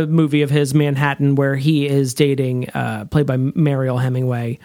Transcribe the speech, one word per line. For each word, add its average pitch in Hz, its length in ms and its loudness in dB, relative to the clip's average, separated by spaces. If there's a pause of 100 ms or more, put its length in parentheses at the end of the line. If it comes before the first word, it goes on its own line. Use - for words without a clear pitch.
a 160 40 0
movie 151 360 2
of 139 80 0
his, 143 240 0
Manhattan, 143 600 2
where 139 180 2
he 143 320 0
is 139 280 0
dating, 127 560 0
uh, 113 360 -6
played 147 200 0
by 131 100 -2
Mariel 131 600 0
Hemingway. 127 680 -2